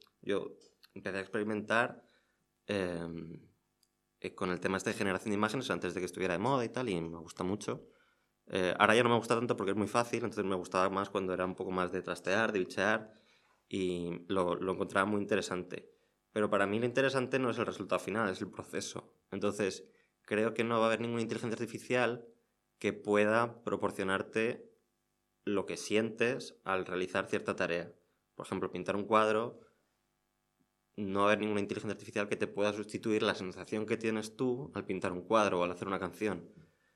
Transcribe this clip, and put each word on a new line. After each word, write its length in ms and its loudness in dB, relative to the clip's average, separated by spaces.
yo 320 -2
empecé 240 -8
a 40 -2
experimentar, 800 0
em, 760 -4
eh, 140 -10
con 160 -2
el 100 -2
tema 160 0
este 140 0
de 60 -2
generación 340 0
de 60 0
imágenes 340 0
antes 240 -2
de 60 -4
que 60 -2
estuviera 280 0
de 40 0
moda 260 2
y 40 -4
tal, 200 -4
y 120 0
me 180 -6
gusta 240 -10
mucho. 440 -4
Eh, 260 2
ahora 180 8
ya 80 8
no 60 6
me 60 6
gusta 200 2
tanto 200 0
porque 160 0
es 40 2
muy 100 2
fácil, 380 0
entonces 200 -2
me 120 0
gustaba 340 2
más 180 -2
cuando 240 -2
era 120 0
un 100 -2
poco 160 -6
más 220 0
de 100 -2
trastear, 500 0
de 60 2
bichear, 540 0
y 580 -2
lo, 300 2
lo 160 -2
encontraba 340 2
muy 160 2
interesante. 680 -2
Pero 180 0
para 160 4
mí 140 0
lo 60 0
interesante 520 2
no 120 2
es 80 -4
el 80 0
resultado 340 -2
final, 280 -2
es 120 -4
el 100 -4
proceso. 640 -8
Entonces, 540 -2
creo 300 0
que 120 0
no 140 2
va 60 6
a 40 4
haber 120 2
ninguna 220 0
inteligencia 320 -2
artificial 720 -2
que 120 0
pueda 680 2
proporcionarte 1080 -2
lo 220 0
que 100 -6
sientes 880 0
al 220 0
realizar 400 0
cierta 300 -2
tarea. 360 -2
Por 120 -10
ejemplo, 260 -2
pintar 240 -2
un 80 -2
cuadro, 560 2
no 240 -2
va 60 6
a 20 6
haber 120 6
ninguna 200 2
inteligencia 340 -4
artificial 340 -4
que 80 0
te 100 -2
pueda 260 0
sustituir 500 -2
la 120 2
sensación 520 -6
que 100 0
tienes 400 -2
tú 380 -2
al 100 -6
pintar 280 -2
un 100 -6
cuadro 380 4
o 40 4
al 60 0
hacer 180 -6
una 120 -2
canción. 480 -2